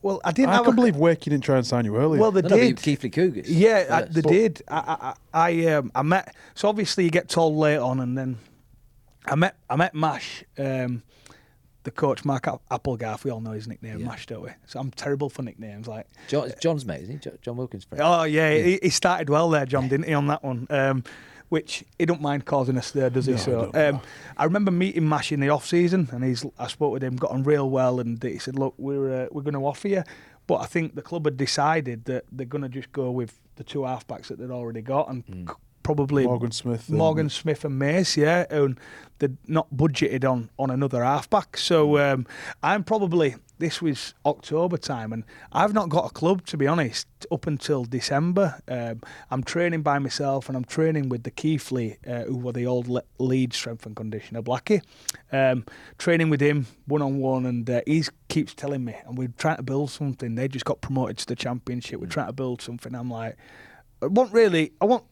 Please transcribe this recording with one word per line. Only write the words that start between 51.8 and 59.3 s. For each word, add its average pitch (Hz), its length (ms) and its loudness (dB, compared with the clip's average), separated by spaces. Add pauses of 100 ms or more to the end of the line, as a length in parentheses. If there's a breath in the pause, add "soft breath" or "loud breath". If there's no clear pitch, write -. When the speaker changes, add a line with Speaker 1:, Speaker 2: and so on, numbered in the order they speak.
Speaker 1:
uh, 120 200 -6
who 131 120 -4
were 123 160 -6
the 120 140 -2
old 123 200 0
Le-, 123 140 -2 (160)
Leeds 131 400 0
strength 117 300 -8
and 107 80 -12
conditioner, 110 480 -8
Blackie, 127 380 0 (500 loud breath)
um, 131 340 2 (320 loud breath)
training 165 320 2
with 143 120 2
him 143 260 2 (180)
one-on-one, 135 640 0
and, 120 220 -4
uh, 120 180 2
he 156 160 2 (240)
keeps - 260 -2
telling 139 320 -6
me, 110 100 -8 (120)
and 123 100 -8
we're 127 200 -4